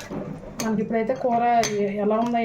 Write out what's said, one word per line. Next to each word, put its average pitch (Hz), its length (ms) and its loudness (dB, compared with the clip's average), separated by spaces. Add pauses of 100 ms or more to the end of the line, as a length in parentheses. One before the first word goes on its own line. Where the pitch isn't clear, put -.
(640)
మనకి 220 200 0
ఇప్పుడైతే 226 400 0
కూర 233 200 2 (360)
ఎ-, 202 140 0 (100)
ఎలా 214 220 4
ఉందో 240 180 0